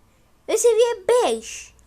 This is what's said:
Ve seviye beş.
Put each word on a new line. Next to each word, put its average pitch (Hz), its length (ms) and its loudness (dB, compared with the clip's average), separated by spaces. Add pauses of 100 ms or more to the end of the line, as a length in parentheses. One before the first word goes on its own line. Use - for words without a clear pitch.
(500)
Ve 440 80 0
seviye 453 500 0
beş. 277 680 -2 (140)